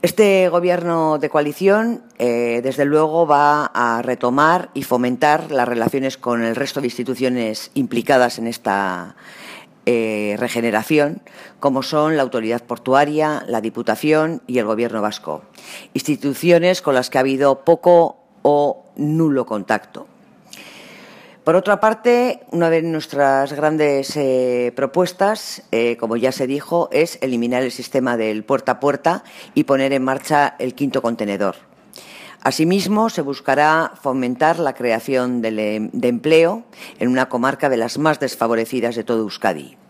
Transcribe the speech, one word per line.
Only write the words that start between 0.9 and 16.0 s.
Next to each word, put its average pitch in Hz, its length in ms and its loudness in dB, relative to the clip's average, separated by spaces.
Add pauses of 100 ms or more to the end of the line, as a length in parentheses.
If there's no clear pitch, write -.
de 147 100 -2
coalición, 196 760 0 (140)
eh, 120 460 0
desde 135 220 0
luego, 156 400 2
va 147 400 4
a 120 340 0
retomar 131 720 2
y 135 120 -6
fomentar 147 680 0
las 127 180 0
relaciones 131 480 -2
con 117 260 -2
el 113 140 -2
resto 139 240 -6
de 131 60 -6
instituciones 120 880 -4
implicadas 123 640 0
en 113 80 -6
esta, 98 680 -4 (720)
eh, 110 520 -2
regeneración, 120 840 0 (360)
como 135 240 -2
son 156 340 0
la 143 60 2
autoridad 117 400 -4
portuaria, 147 880 0
la 113 140 -2
Diputación 147 840 0
y 123 120 -2
el 107 80 0
Gobierno 110 360 -2
vasco, 82 400 -6 (520)
instituciones 165 880 2